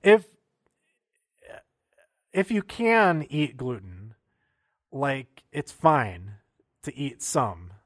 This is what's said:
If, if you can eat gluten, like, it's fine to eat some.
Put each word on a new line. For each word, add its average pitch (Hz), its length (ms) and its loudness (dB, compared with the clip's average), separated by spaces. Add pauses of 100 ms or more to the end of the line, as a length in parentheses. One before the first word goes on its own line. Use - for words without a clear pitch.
If, 208 240 8 (2000)
if 196 180 -2
you 208 120 0
can 208 680 2
eat 147 260 -2
gluten, 110 580 -10 (800)
like, 135 580 -6
it's - 220 -8
fine 104 600 0 (500)
to 147 120 -12
eat 139 280 -8
some. 92 500 -4 (140)